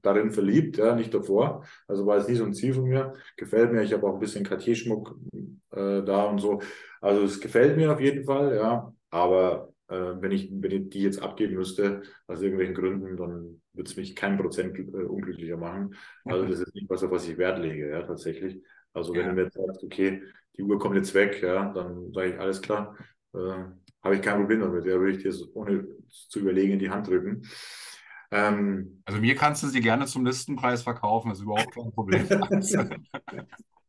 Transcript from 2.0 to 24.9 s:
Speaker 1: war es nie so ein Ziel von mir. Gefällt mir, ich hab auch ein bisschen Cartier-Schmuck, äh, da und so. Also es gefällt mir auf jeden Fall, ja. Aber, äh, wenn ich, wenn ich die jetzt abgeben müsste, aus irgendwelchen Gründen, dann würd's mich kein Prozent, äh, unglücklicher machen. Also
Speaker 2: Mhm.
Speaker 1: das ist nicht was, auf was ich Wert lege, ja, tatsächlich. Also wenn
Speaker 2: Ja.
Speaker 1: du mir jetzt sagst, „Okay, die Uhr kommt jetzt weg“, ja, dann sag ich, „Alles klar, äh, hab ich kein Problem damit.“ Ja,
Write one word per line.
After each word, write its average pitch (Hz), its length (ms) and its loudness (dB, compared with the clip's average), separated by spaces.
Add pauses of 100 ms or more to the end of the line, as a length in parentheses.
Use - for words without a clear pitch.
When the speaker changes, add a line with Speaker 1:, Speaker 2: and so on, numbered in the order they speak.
Speaker 1:
war 104 120 4
es 101 100 2
nie 123 80 2
so 113 100 2
ein 101 80 -2
Ziel 131 200 0
von 131 120 0
mir. 135 300 0 (200)
Gefällt 113 380 4
mir, 110 100 4
ich 104 100 0
hab 101 100 2
auch 98 100 2
ein 98 60 -6
bisschen 101 260 -4
Cartier-Schmuck, 110 720 -2 (560)
äh, 98 320 0
da 98 220 4
und 104 140 0
so. 101 220 0 (400)
Also 101 220 4
es 98 160 0
gefällt 139 380 6
mir 156 140 4
auf 139 80 2
jeden 135 240 2
Fall, 139 320 2
ja. 117 380 0 (160)
Aber, 90 640 4 (160)
äh, 92 60 -6
wenn 92 360 -4
ich, 98 220 -2
wenn 98 180 -2
ich 95 180 -2
die 98 120 -4
jetzt 98 200 2
abgeben 98 340 -2
müsste, 98 480 -2 (240)
aus 90 140 -6
irgendwelchen 95 340 0
Gründen, 95 420 -2
dann 85 440 -10 (120)
würd's - 240 -10
mich 95 180 -10
kein 98 220 0
Prozent, 92 420 -2
äh, - 40 -8
unglücklicher 90 720 -6
machen. 95 380 -8 (300)
Also 92 200 0
Speaker 2:
Mhm. 95 60 -4
Speaker 1:
das 87 100 -2
ist - 140 -8
nicht 101 140 -10
was, 92 140 -2
auf 92 80 0
was 87 160 -2
ich 80 100 -8
Wert 90 220 0
lege, 78 300 -6
ja, 82 140 -6
tatsächlich. 90 580 -8 (320)
Also 85 220 -6
wenn 90 80 0
Speaker 2:
Ja. 95 60 -2
Speaker 1:
du 92 60 -2
mir 92 80 2
jetzt - 120 -4
sagst, 95 280 -6
„Okay, 95 400 0 (340)
die 95 60 -6
Uhr 101 160 2
kommt 98 160 -2
jetzt 95 180 0
weg“, 101 280 4
ja, 95 320 0
dann 90 400 -8
sag 92 140 -2
ich, 87 120 -4
„Alles 95 220 -2
klar, 104 340 -4 (380)
äh, 92 40 -8 (640)
hab 98 120 4
ich 98 80 2
kein 101 180 2
Problem 110 220 4
damit.“ 87 240 0
Ja, 92 140 4